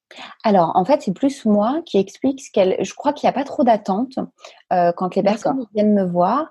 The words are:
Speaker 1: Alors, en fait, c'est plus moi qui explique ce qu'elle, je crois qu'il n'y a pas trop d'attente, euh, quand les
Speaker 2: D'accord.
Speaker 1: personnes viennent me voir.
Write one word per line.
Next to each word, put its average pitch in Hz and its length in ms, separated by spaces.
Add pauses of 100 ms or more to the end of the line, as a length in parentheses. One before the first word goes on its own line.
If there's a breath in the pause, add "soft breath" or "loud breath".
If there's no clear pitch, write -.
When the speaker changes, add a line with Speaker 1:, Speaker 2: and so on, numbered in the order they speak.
(440 loud breath)
Speaker 1:
Alors, 185 300
en 185 100
fait, 277 200
c'est 196 100
plus 269 320
moi 220 400
qui - 140
explique 262 420
ce - 100
qu'elle, 185 320
je 196 120
crois 285 180
qu'il - 140
n'y - 20
a - 40
pas 262 100
trop - 200
d'attente, 220 540 (560 loud breath)
euh, 175 180
quand 180 240
les 196 60
Speaker 2:
D'accord. 202 320
Speaker 1:
personnes 269 120 (100)
viennent 208 180
me 202 100
voir. 185 480